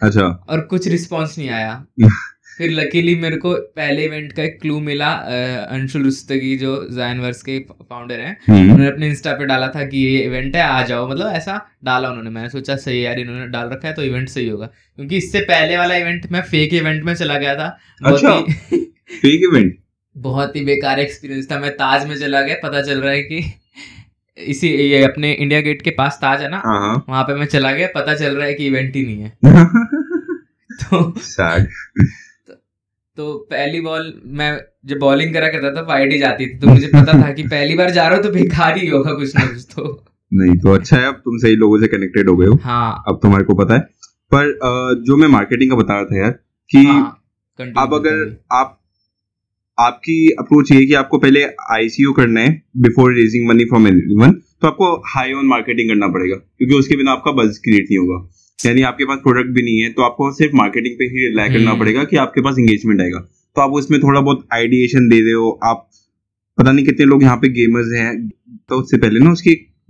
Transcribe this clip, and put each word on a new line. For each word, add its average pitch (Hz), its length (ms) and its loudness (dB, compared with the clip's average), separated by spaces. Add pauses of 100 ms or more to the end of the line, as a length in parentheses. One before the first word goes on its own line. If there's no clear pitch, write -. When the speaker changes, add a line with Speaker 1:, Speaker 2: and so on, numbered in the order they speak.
Speaker 1:
अच्छा। 101 460 0
Speaker 2:
और 160 120 -6
कुछ 180 280 -6
रिस्पॉन्स 165 500 -6
नहीं 139 100 -10
आया। 113 380 -10 (140)
Speaker 1:
<laughs> 110 80 8 (500)
Speaker 2:
फिर 170 120 -4
luckily 165 520 -2
मेरे 160 140 -4
को 180 180 -4
पहले 151 500 -6
इवेंट 151 280 -10
का 156 100 -8
एक 160 200 -8
क्लू 151 180 -4
मिला, 147 320 -4
अ, 143 200 -10 (420)
अंशुल 135 280 -6
रुस्तगी, 135 540 -4
जो 135 360 -6
Zyonverse 123 500 -8
के 135 160 -10
फाउंडर 123 560 -16
हैं, 135 340 -14
Speaker 1:
हम्म। 101 140 8
Speaker 2:
उन्होंने 131 240 8
अपने 147 280 -4
Insta 139 120 -12
पे 143 200 -6
डाला 131 220 -2
था 143 180 -8
कि 135 120 -8
ये 131 260 0
इवेंट 127 320 -6
है, 175 60 2
आ 131 200 0
जाओ, 123 280 -4
मतलब, 170 160 -6
ऐसा 196 400 -8 (180)
डाला 127 240 -2
उन्होंने। 113 220 -12
मैंने 113 180 -10
सोचा, 135 280 -8
"सही 135 200 -8
है 123 60 -4
यार, 120 160 -6
इन्होंने 123 280 -12
डाल 120 220 -10
रखा 135 200 -12
है 156 60 -10
तो 156 80 -10
इवेंट 131 260 -6
सही 123 200 -8
होगा", 107 180 -10
क्योंकि 143 500 -12
इससे 185 240 -4
पहले 170 360 0
वाला 175 200 -2
इवेंट 175 360 -6
मैं 180 80 -4
फेक 156 340 -2
इवेंट 156 300 -2
में 170 100 -4
चला 151 240 -6
गया 139 160 -4
था। 156 240 -10 (240)
बहुत 139 120 2
Speaker 1:
अच्छा। 214 180 2
Speaker 2:
ही 170 200 -2 (320)
<laughs> - 260 -20 (120)
Speaker 1:
फेक 151 180 4 (120)
इवेंट? 98 240 2 (400)
Speaker 2:
बहुत 139 400 -6
ही 143 80 -6
बेकार 139 360 -2
एक्सपीरियंस 135 520 -8
था। 143 80 -8
मैं 143 100 -8
ताज 139 380 -2
में 151 80 -10
चला 139 240 -2
गया, 143 220 -4
पता 143 200 -6
चल 139 160 -4
रहा 139 140 -4
है 143 100 -4
कि 160 320 -10 (840)
इसी, 156 300 -6
ये 139 340 2
अपने 147 300 0
इंडिया 147 280 -2
गेट 147 220 -4
के 165 80 -4
पास 143 320 -4
ताज 139 180 -2
है 143 100 -8
ना, 190 160 -10
Speaker 1:
हाँ, 104 140 0
हाँ। 110 280 -4
Speaker 2:
वहाँ 131 140 -4
पे 139 120 -4
मैं 143 120 -6
चला 139 260 -2
गया, 170 220 -4
पता 147 200 -4
चल 147 220 -4
रहा 143 100 -4
है 143 80 -4
कि 147 120 -6
इवेंट 131 300 -4
ही 135 60 -4
नहीं 107 180 -8
है। 107 260 -16
Speaker 1:
<laughs> 165 220 10 (1120)
Speaker 2:
तो 170 360 -2
Speaker 1:
सैड। 87 480 -2 (800)
Speaker 2:
तो, - 60 -20 (640)
तो 151 220 -10
पहली 147 420 -6
बॉल 160 460 -10
मैं 147 320 -6 (260)
जब 139 140 -8
बॉलिंग 143 340 0
करा 160 160 -2
करता 139 240 -4
था, 160 80 -8
वाइड 139 320 -2
ही 147 60 0
जाती 131 280 -2
थी, - 120 -12
तो - 80 0
मुझे 127 200 8
पता 143 360 6
था 143 100 0
कि 151 100 -8
पहली 147 320 -2
बार 180 160 0
जा 170 160 2
रहा 180 100 2
हूँ 202 80 0
तो 202 60 -2
बेकार 170 480 0
ही 185 80 -4
होगा 143 260 0
कुछ 139 240 -6
ना 131 100 2
कुछ 120 200 -10 (100)
तो। - 280 -10 (300)
Speaker 1:
नहीं, 90 220 4
तो 90 120 2
अच्छा 98 280 4
है, 127 100 2
अब 139 80 -2
तुम 120 220 -8
सही 110 200 4
लोगों 107 240 4
से 113 60 2
कनेक्टेड 98 420 0
हो 90 80 6
गए 90 100 4
हो। 113 160 6
Speaker 2:
हाँ। 120 460 -4
Speaker 1:
अब 90 140 -2
तुम्हारे 98 220 4
को 101 100 2
पता 98 200 2
है। 135 60 4 (540)
पर, 143 140 4
अ, 127 540 -2
जो 135 140 2
मैं 156 120 6
मार्केटिंग 123 420 2
का 127 60 0
बता 101 180 0
रहा 101 100 -2
था 98 140 -4
यार, 107 140 0 (380)
कि 139 80 -2
Speaker 2:
हाँ, 143 440 2 (360)
कंटिन्यू 127 280 -4
Speaker 1:
अब 143 80 -2
अगर 151 160 -2
Speaker 2:
करते 156 200 -4
हैं। - 80 -20 (140)
Speaker 1:
आप, 131 220 -2 (1040)
आपकी 160 580 2
अप्रोच 143 340 4
ये 135 60 8
है 135 80 6
कि 143 80 2
आपको 135 240 0
पहले 139 260 4
आईसीओ 113 680 -2
करना 117 280 2
है 151 220 0 (160)
before 127 340 4
raising 117 380 2
money 117 140 6
from 113 280 4
anyone, 104 400 4
तो - 340 -4
आपको 175 360 0 (140)
high 131 140 -4
on 139 140 -4
marketing 117 440 0
करना 104 200 0
पड़ेगा, 92 280 -2
क्योंकि 127 380 -2
उसके 139 220 2
बिना 135 160 0
आपका 139 200 -4
बज़ 110 260 0
क्रिएट 104 240 2
नहीं 95 160 -2
होगा। 92 300 -4 (380)
यानी 120 160 2
आपके 131 220 -2
पास 135 140 -4
प्रोडक्ट 127 320 2
भी 123 120 0
नहीं 113 180 0
है, 113 100 -2
तो 127 120 -2
आपको 139 300 -2
सिर्फ 147 220 0
मार्केटिंग 120 440 0
पे 127 60 -2
ही 127 240 -4
रिलाई 107 200 0
करना 117 220 2
Speaker 2:
हम्म। 110 100 0
Speaker 1:
पड़ेगा 113 240 0
कि 156 120 -2
आपके 135 240 0
पास 135 180 0
एंगेजमेंट 107 420 2
आएगा। 87 180 -4 (380)
तो 147 40 0
आप 139 100 2
उसमें 143 300 0
थोड़ा 143 200 2
बहुत 135 320 -2
आइडिएशन 123 560 2
दे 113 120 6
रहे 113 120 2
हो, 113 320 -2
आप, - 260 -4 (680)
पता 131 140 4
नहीं 139 140 2
कितने 147 200 2
लोग 139 160 6
यहाँ 127 140 6
पे 131 120 2
गेमर्स 117 440 0
हैं, 117 360 -4 (400)
तो 131 60 -4
उससे 131 240 0
पहले 113 220 2
ना 165 120 6
उसकी 170 180 0
एक - 240 -2 (160)